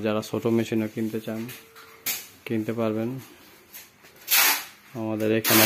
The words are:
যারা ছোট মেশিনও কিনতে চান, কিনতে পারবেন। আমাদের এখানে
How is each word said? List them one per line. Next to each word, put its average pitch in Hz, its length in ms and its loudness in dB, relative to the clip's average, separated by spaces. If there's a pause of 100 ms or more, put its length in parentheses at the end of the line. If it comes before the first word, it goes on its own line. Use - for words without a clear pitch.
যারা 107 240 0
ছোট 110 140 -2 (140)
মেশিনও 113 380 0
কিনতে 113 300 -4
চান, 110 160 -6 (1040)
কিনতে 113 320 -2
পারবেন। 110 300 0 (1900)
আমাদের 110 280 0 (100)
এখানে 110 260 6